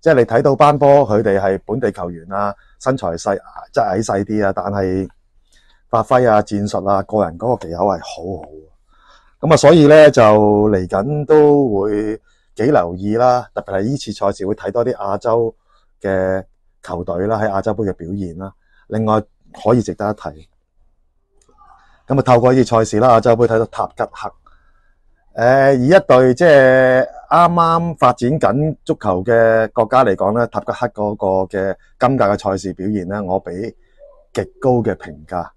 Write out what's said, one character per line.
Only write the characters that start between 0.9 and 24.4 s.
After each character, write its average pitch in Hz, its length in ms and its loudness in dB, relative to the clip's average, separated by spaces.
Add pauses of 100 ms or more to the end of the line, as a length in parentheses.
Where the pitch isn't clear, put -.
佢 107 140 0
哋 98 160 0
係 95 260 -2
本 107 140 -6
地 104 140 -2
球 90 180 -10
員 85 220 -18
啊， 101 200 -6 (280)
身 135 160 -4
材 95 140 -6
細， 90 280 -4 (340)
即 143 80 -2
係 117 40 0
矮 98 160 -4
細 101 240 -4
啲 107 200 -4
啊， 98 100 -2
但 92 120 -8
係 95 420 -4 (800)
發 113 140 0
揮 127 260 2
啊、 107 140 4
戰 104 260 -4
術 98 220 -4
啊、 98 140 0
個 107 200 0
人 82 140 -10
嗰 117 180 -4
個 - 100 -14
技 80 60 -10
巧 85 120 -2
係 95 160 0
好 82 420 -14
好 - 0 -
啊。 - 260 -20 (720)
咁 160 140 2
啊， - 20 4
所 143 160 6
以 156 140 6
呢， 151 240 8
就 127 120 2 (460)
嚟 95 180 -2
緊 131 400 -4
都 143 540 4
會 107 400 -4 (360)
幾 107 140 -2
留 90 260 0
意 101 200 -4
啦， 123 380 0
特 104 80 -8
別 98 160 -6
係 98 40 -4
呢 127 140 -4
次 113 160 -12
賽 101 200 -4
事 98 140 -8
會 107 80 -4
睇 - 160 -8
多 120 140 -2
啲 123 100 -4
亞 98 240 -8
洲 117 360 -2 (480)
嘅 95 420 -4 (380)
球 87 200 -10
隊 87 240 -6
啦， 110 140 -2
喺 110 80 -2
亞 98 140 -4
洲 107 100 -4
盃 104 160 -6
嘅 92 60 -6
表 82 200 -16
現 90 240 -10
啦。 95 140 -14 (360)
另 110 180 -6
外 107 160 0 (420)
可 113 100 2
以 123 60 2
值 95 140 -6
得 104 160 -6
一 - 20 -6
提。 78 360 -14 (1600)
咁 139 120 -2
啊， 131 40 0
透 123 160 4
過 127 140 4
呢 131 100 2
次 107 80 -2
賽 113 140 2
事 107 160 -2
啦， 127 160 2
亞 113 40 4
洲 117 140 2
盃 120 120 0
睇 113 120 0
到 113 60 0
塔 120 220 -8 (100)
吉 113 160 -4
克。 - 200 -14 (1000)